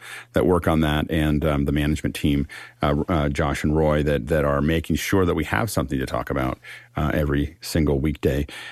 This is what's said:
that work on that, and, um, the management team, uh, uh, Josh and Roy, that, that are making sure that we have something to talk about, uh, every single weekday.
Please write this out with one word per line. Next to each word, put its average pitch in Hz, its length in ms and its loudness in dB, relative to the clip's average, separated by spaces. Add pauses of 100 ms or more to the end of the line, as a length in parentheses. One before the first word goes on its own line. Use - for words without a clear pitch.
(320)
that - 140 2
work 87 200 2
on 80 140 4
that, 76 320 0
and, 76 320 0
um, 71 220 0
the 73 80 0
management 76 420 -2
team, 71 320 0 (340)
uh, 73 140 2 (140)
uh, 76 180 2
Josh 73 380 0
and 76 100 2
Roy, 76 280 4
that, 71 240 0
that 76 180 2
are 71 160 2
making 80 340 0
sure 95 300 2
that 85 100 2
we 82 80 0
have 101 260 -2
something 67 300 -2
to 67 60 -4
talk 64 240 -4
about, 67 280 -2 (380)
uh, 76 180 0
every 73 460 0
single 73 400 0
weekday. 71 480 0 (240)